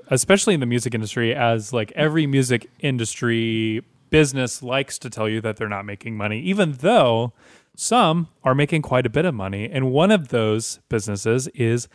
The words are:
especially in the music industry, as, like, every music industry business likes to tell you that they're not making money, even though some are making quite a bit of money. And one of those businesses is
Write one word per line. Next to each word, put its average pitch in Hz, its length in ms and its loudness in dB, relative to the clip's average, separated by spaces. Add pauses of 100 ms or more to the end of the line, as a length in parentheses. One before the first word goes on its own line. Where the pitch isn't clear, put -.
(120)
especially 196 420 4
in 160 60 0
the 127 80 -2
music 117 260 -2
industry, 113 400 -2
as, 117 400 0
like, 110 220 -2
every 156 320 2
music 127 420 0 (120)
industry 113 1000 -2 (300)
business 135 500 2
likes 131 380 -4
to 127 100 -12
tell 110 200 -4
you 110 100 -2
that 107 160 -4
they're 107 140 -6
not 101 160 -8
making 104 320 -12
money, 104 240 -4
even 185 320 0
though 123 580 2 (460)
some 175 500 2 (160)
are 131 100 4
making 147 280 2
quite 127 240 0
a 117 40 -2
bit 135 140 0
of 180 100 0
money. 101 380 -6
And 131 180 0
one 156 220 4
of 175 160 2
those 110 600 0
businesses 113 680 0
is 120 400 0